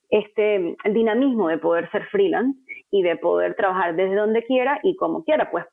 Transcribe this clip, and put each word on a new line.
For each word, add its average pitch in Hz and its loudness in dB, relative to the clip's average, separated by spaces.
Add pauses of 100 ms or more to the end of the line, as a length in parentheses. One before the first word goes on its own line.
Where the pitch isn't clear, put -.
este, 208 0
el 214 0
dinamismo 226 2
de 165 0
poder 170 -2
ser 190 -4
freelance 196 0 (320)
y 202 2
de 170 0
poder 175 0
trabajar 185 0
desde 190 0
donde 220 0
quiera 254 0
y - 0
como 170 -4
quiera, - 0
pues 170 -6